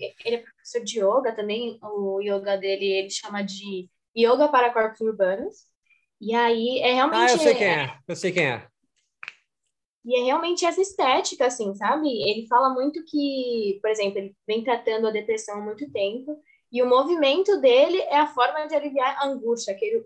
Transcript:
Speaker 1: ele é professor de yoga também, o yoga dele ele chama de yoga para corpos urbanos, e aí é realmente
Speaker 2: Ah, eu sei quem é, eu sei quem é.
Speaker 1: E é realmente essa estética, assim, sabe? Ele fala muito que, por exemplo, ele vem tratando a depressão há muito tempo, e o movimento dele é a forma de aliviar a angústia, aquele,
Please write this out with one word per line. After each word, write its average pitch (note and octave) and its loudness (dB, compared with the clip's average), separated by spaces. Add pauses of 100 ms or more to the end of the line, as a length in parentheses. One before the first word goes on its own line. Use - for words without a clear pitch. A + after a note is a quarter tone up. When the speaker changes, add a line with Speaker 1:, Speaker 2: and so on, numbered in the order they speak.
(240)
Speaker 1:
ele A#3 -2
é - -4
professor - -10
de G#3+ -6
yoga A3 2
também, A3 -6
o G3+ -4
yoga G3 -2
dele G3 -2
ele G3 -2
chama G3+ -8
de G3 -10 (260)
yoga B3 4
para B3 4
corpos A3 -2
urbanos, G#3+ -2 (520)
e G#3+ -4
aí A#3 2
é B3 2
realmente B3 4
Speaker 2:
Ah, - 6
eu A#3+ 4
sei D4+ 6
quem G#3+ 2
é, D3 -2 (100)
eu E3+ -6
sei F#3 -2
quem F3+ 2
é. A#2 -4 (1400)
Speaker 1:
E B3 2
é B3 -2
realmente E4+ 0
essa E4+ 0
estética, D#4+ 0
assim, A3+ -2
sabe? C4+ -2
Ele G#3 -2
fala B3+ 4
muito D4 -2
que, B3 -2
por A3 0
exemplo, G3+ -2
ele G3 -10 (120)
vem A3 -2
tratando A3+ -2
a - -2
depressão G#3+ -6
há - -10
muito G#3+ -10
tempo, B3+ -6 (320)
e A#3+ 0
o B3 2
movimento D4+ 2
dele C4+ 6
é - 0
a D4+ 4
forma D4+ 0
de D4+ -8
aliviar C#4 0
a C#4 -2
angústia, A#3 -4
aquele, A3 -2